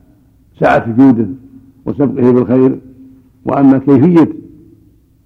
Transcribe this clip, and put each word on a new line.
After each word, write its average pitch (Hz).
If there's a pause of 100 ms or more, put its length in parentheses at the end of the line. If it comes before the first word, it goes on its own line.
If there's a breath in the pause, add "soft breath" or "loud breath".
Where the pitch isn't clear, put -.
(600)
سعة 131
جوده 120 (600)
وسبقه 127
بالخير. 127 (680)
وأما 135
كيفية 143 (960)